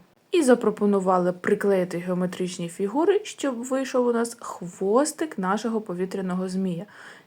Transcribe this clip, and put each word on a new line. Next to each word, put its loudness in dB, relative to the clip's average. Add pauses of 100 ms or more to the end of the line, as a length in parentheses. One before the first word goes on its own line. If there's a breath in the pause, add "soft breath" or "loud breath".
(320)
І 4
запропонували 4
приклеїти 0
геометричні -4
фігури, 0
щоб -4
вийшов -2
у 2
нас -2
хвостик -2
нашого -2
повітряного -4
змія, -4 (420 loud breath)